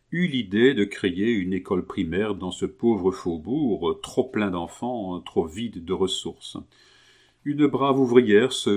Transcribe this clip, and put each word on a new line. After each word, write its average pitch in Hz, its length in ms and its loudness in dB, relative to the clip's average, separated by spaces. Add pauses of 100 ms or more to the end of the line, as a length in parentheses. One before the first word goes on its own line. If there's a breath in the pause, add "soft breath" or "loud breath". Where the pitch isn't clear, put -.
(120)
eut 175 160 0
l'idée 123 480 2
de 104 80 2
créer 98 480 -2
une 95 220 -2
école 90 340 -2
primaire 95 480 -2
dans 90 160 -8
ce 92 160 -6
pauvre 95 440 0
faubourg, 85 920 -2
trop - 220 -2
plein 104 260 -4
d'enfants, 90 680 -8
trop 85 260 -4
vide 92 360 -10
de 87 100 -4
ressources. - 640 -6 (880 soft breath)
Une 147 240 2
brave 131 320 2
ouvrière 120 520 6
se - 260 0